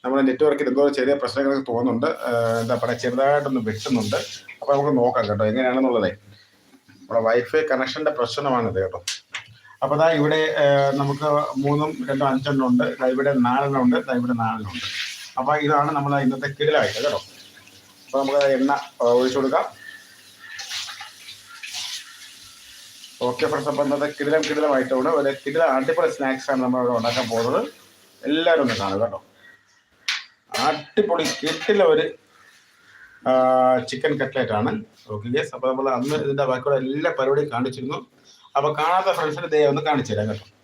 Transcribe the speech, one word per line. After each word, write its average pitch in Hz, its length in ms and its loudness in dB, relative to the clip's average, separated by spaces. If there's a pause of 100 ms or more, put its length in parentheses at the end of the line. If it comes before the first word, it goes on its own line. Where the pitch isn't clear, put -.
നമ്മുടെ 131 180 2
നെറ്റ്വർക്കിൽ 143 460 2
എന്തോ 139 220 4
ചെറിയ 139 240 2
പ്രശ്നങ്ങളൊക്കെ 135 580 -2
തോന്നുന്നുണ്ട്. 120 340 0
ആ, 139 260 -2 (300)
എന്താ 117 220 0
പറയാ, 120 140 -2
ചെറുതായിട്ടൊന്ന് 135 680 0
വെട്ടുന്നുണ്ട്. 107 480 -2 (460)
അപ്പൊ 135 120 -2
നമുക്ക് 143 240 2
നോക്കാം 123 320 2
കേട്ടോ 104 160 0
എങ്ങനെയാണെന്നുള്ളതേ. 127 680 0 (760)
നമ്മുടെ - 380 -4
വൈഫൈ 120 340 2 (100)
കണക്ഷന്റെ 135 400 -2
പ്രശ്നമാണിത് 123 680 -2
കേട്ടോ. 92 220 -4 (800)
അപ്പൊ 143 180 0
ദാ 160 60 6 (120)
ഇവിടെ, 156 220 2 (220)
ആ, - 20 6 (360)
നമുക്ക് 143 260 -2 (360)
മൂന്നും 147 280 0 (180)
രണ്ടും 139 180 0
അഞ്ചെണ്ണം 135 400 0
ഉണ്ട്. 123 340 2
ദാ 127 60 2
ഇവിടെ 135 260 2
നാലെണ്ണം 131 480 2
ഉണ്ട്. 123 160 4 (100)
ദാ 127 140 -2
ഇവിടെ 123 120 -2
നാലെണ്ണം 110 420 -4
ഉണ്ട്. 123 120 -8 (520)
അപ്പൊ 131 160 0
ഇതാണ് 147 420 2
നമ്മളെ 139 260 0
ഇന്നത്തെ 127 240 0
കിടിലായിട്ട് 139 560 0
കേട്ടോ. 127 180 -2 (840)
അപ്പൊ - 140 -4
നമുക്ക് 139 180 2
എണ്ണ, 135 340 4
ആ, - 340 -4 (140)
ഒഴിച്ചു 127 200 0
കൊടുക്കാം. 135 420 -2 (3500)
ഓക്കെ 123 200 -2
ഫ്രണ്ട്സ്, 143 220 -4
അപ്പൊ 143 140 -2
ഇന്നത്തെ 143 220 0
കിടിലം 147 360 0
കിടിലം 151 360 0
ഐറ്റമാണ്. 131 320 0
ഒരു 143 220 0 (120)
കിടിലം 160 320 2
അടിപൊളി 160 360 0
സ്നാക്സ് 131 400 -4
ആണ് 131 120 2
നമ്മൾ 127 160 0
ഇവിടെ 123 180 0
ഉണ്ടാക്കാൻ 120 320 -2
പോകുന്നത്. 127 380 0 (600)
എല്ലാവരും 160 340 2
ഒന്ന് 117 180 0
കാണുക 98 220 -2
കേട്ടോ. 117 180 -4 (1500)
അടിപൊളി 160 580 0 (160)
കിടിലം 165 520 2
ഒരു, 160 120 2 (1200)
ആ, - 20 4 (580)
ചിക്കൻ 147 320 -2
കട്ട്ലേറ്റ് 123 300 -2
ആണ്. 127 200 0 (380)
ഓക്കെ 107 200 -8
ഗൈസ്, 147 240 -2
അപ്പൊ 127 160 -4
നമ്മൾ 131 200 0
അന്ന് 131 260 -2
ഇതിന്റെ 139 300 -2
ബാക്കിയുള്ള 127 340 0
എല്ലാ 147 400 -2
പരിപാടിയും 139 320 2
കാണിച്ചിരുന്നു. 127 480 -6 (560)
അപ്പൊ 147 180 2
കാണാത്ത 175 440 2
ഫ്രണ്ട്സിന് 156 340 -4
ദേ 151 140 6
ഒന്ന് 139 160 2
കാണിച്ചു 139 320 -2
തരാം 107 160 -2
കേട്ടോ. 107 160 -8 (180)